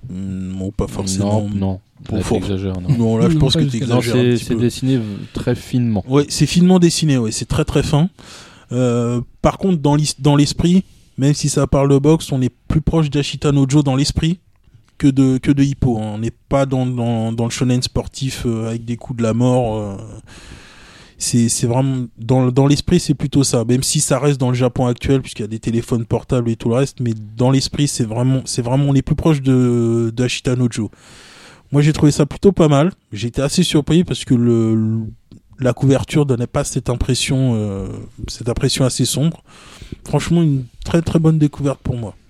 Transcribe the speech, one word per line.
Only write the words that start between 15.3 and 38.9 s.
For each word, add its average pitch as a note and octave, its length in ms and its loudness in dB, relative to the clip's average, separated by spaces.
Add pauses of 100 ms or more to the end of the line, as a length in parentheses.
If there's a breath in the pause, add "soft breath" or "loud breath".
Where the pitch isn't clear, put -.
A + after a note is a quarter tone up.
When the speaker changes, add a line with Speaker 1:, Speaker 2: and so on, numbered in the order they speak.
Speaker 1:
que D3 120 -2
de C#3 140 4
Hippo, C3 340 0
hein. G#2+ 160 -6
On G#2+ 40 -8
n'est A2+ 140 -4 (160)
pas C#3 180 2
dans, C3 200 -2
dans, A#2 460 -2
dans A#2 120 -2
le A#2 60 -2
shonen B2 320 0
sportif, - 640 -6
euh, A2+ 220 -2
avec A#2 160 -6
des A#2 120 -6
coups - 220 -12
de A#2 60 0
la A2 100 0
mort, B2 420 2
euh. G#2 200 -8 (1200 loud breath)
C'est, A#2 280 2
c'est - 180 -2
vraiment B2+ 380 0 (120)
dans, B2+ 360 0
dans C3+ 160 4
l'esprit, D#3 320 2
c'est - 140 -2
plutôt C#3+ 280 0
ça. B2 220 0
Même B2 180 0
si - 160 -2
ça C#3 220 0
reste C#3+ 180 0
dans B2+ 120 0
le B2+ 40 0
Japon B2 320 0
actuel, C3 340 0
puisqu'il - 220 -10
y - 40 -4
a - 20 -10
des A2+ 100 -8
téléphones A#2 480 -2
portables A#2+ 420 -2
et A2+ 60 0
tout - 140 -4
le A#2 80 2
reste, C3+ 240 -2
mais A#2+ 100 0 (260)
dans B2+ 140 2
l'esprit, C#3 380 0
c'est - 160 -2
vraiment, B2 400 0
c'est - 180 -6
vraiment, C3 260 0
on C#3 60 2
est C3+ 80 4
plus D3+ 140 -2
proche D3+ 260 0
de, A#2+ 720 2
d'Ashita B2 400 -2
no B2 160 0
Joe. G#2+ 200 -6 (840 loud breath)
Moi, D3 100 4
j'ai D3+ 100 4
trouvé D3 200 4
ça - 120 2
plutôt - 280 2
pas E3 160 4
mal. D3 240 4 (200)
J'étais A#2 300 -4
assez C#3+ 220 0
surpris D#3 400 2
parce - 200 -6
que C#3 100 2
le, A#2 400 2
le, A2 240 0 (600)
la B2+ 160 0
couverture C#3 500 2
donnait B2 220 0
pas D3 180 -4
cette - 240 -6
impression, C3 680 0
euh, G2 320 -4 (400)
cette A#2 200 -8
impression C3 380 0
assez B2 180 0